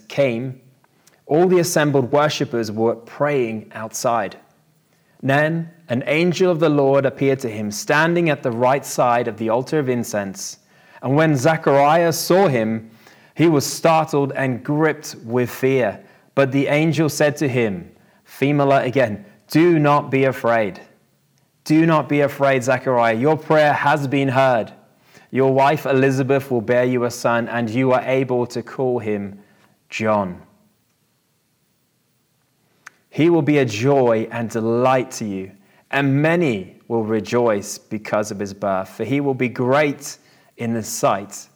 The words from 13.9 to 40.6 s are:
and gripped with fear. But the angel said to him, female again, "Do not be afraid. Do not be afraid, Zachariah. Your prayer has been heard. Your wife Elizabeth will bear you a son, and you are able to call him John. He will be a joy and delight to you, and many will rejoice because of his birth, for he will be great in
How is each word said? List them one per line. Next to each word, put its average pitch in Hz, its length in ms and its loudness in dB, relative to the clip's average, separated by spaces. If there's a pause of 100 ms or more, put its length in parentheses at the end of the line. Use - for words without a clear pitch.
and 131 300 -4
gripped 151 600 -2
with 120 260 -2
fear. 131 540 -2 (320)
But 135 160 2
the 139 160 0
angel 151 420 0
said 147 280 0
to 151 100 -2
him, 107 440 -2 (340)
female 139 480 0
again, 117 520 0 (220)
"Do 165 320 4
not 147 320 2
be 135 140 2
afraid. 113 540 0 (840)
Do 160 240 4
not 151 200 2
be 143 140 0
afraid, 139 420 2
Zachariah. 123 520 2
Your 143 200 2
prayer 151 380 2
has 143 340 0
been 139 200 0
heard. 127 440 0 (600)
Your 135 200 2
wife 139 360 2
Elizabeth 135 640 0
will 120 100 0
bear 123 240 0
you 123 200 -2
a 117 40 -2
son, 117 400 -2
and 117 220 -4
you 127 200 0
are 123 120 0
able 127 420 -2
to 120 160 -8
call 127 380 -4
him 101 400 -6 (500)
John. 104 540 -2 (2750)
He 165 220 2
will 165 100 4
be 147 160 2
a 135 80 4
joy 117 640 2
and 117 180 -6
delight 117 640 0
to 113 120 -10
you, 95 280 -10 (360)
and 139 320 0
many 156 680 -2
will 113 160 -2
rejoice 110 760 -2
because 107 500 -6
of 101 80 -10
his 101 160 -8
birth, 98 360 -4
for - 160 -10
he 139 160 -2
will 139 120 -2
be 127 160 -2
great 135 720 -2 (380)
in 117 160 -4